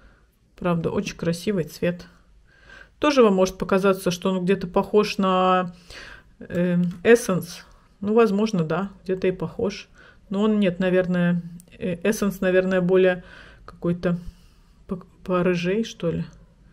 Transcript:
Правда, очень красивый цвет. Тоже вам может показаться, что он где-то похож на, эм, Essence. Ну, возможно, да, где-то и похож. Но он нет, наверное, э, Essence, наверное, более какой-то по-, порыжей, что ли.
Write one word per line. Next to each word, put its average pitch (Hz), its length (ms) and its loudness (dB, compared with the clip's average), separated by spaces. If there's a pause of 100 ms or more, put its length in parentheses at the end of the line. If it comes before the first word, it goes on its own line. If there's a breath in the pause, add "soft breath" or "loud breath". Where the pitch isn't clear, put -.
(560)
Правда, 170 360 -2
очень - 240 -4
красивый 175 480 -2
цвет. 175 420 -4 (920 soft breath)
Тоже 277 240 4
вам 208 100 6
может 185 240 2
показаться, 190 540 0
что 175 180 -4
он 185 140 -2
где-то 185 240 0
похож 202 500 0
на, 185 560 2 (640 loud breath)
эм, 175 640 0
Essence. - 600 2 (420 soft breath)
Ну, 208 80 0
возможно, 214 500 2
да, 165 260 -4 (140)
где-то 185 240 -2
и 185 40 2
похож. 185 560 -6 (420 soft breath)
Но 196 120 -4
он 214 180 2
нет, 180 200 0
наверное, 180 600 2 (360)
э, 180 240 -4
Essence, 202 400 -2
наверное, 185 400 2
более 185 420 4 (420 loud breath)
какой-то 175 540 -4 (680 soft breath)
по-, 180 160 -10 (200)
порыжей, 180 600 0
что 175 280 -6
ли. 165 140 -4 (480 soft breath)